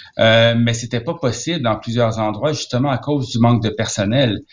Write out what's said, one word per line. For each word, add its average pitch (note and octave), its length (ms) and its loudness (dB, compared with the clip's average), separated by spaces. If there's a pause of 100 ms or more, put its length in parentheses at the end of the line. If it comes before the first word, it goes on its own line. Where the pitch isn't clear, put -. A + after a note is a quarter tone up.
(200)
euh, A2+ 380 4
mais A#2 160 2
c'était A#2 280 -4
pas E3 140 -6
possible D3+ 460 -4
dans A2+ 140 0
plusieurs A2+ 420 -2
endroits, G#2+ 360 -2
justement C3+ 360 -2
à B2+ 80 0
cause C#3+ 320 -2
du A#2 100 -4
manque A#2 220 4
de A2+ 80 0
personnel. A2 680 0 (140)